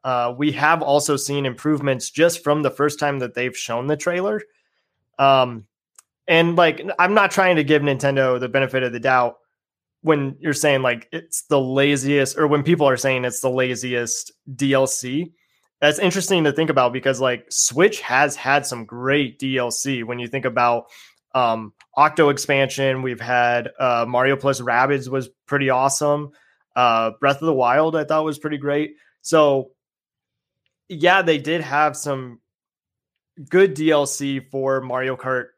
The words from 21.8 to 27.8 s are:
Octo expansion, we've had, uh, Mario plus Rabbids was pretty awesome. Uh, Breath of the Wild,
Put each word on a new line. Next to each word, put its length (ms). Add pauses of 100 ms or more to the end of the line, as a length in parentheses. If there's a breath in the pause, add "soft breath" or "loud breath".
Octo 320
expansion, 720
we've 180
had, 500 (100)
uh, 280
Mario 280
plus 240
Rabbids 480
was 200 (180)
pretty 240
awesome. 600 (460 soft breath)
Uh, 340 (100)
Breath 220
of 40
the 60
Wild, 440